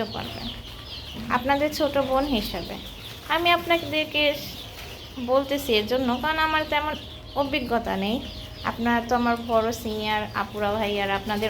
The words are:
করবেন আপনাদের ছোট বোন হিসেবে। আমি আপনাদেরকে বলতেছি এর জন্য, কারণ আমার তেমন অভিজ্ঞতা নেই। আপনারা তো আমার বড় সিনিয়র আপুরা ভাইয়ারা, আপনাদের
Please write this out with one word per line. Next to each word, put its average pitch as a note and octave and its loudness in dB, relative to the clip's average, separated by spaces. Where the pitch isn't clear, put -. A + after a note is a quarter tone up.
করবেন - -6
আপনাদের C#4 2
ছোট C#4+ 0
বোন C4 2
হিসেবে। G3 -2
আমি E4+ 4
আপনাদেরকে D#4 2
বলতেছি C#4 2
এর G#3 0
জন্য, B3+ 2
কারণ D#4 2
আমার D#4 2
তেমন D4 2
অভিজ্ঞতা A#3+ 0
নেই। A3 2
আপনারা A#3 2
তো B3 2
আমার A#3+ 4
বড় A3 4
সিনিয়র G#3+ 0
আপুরা G#3 -2
ভাইয়ারা, G3+ 0
আপনাদের G#3 0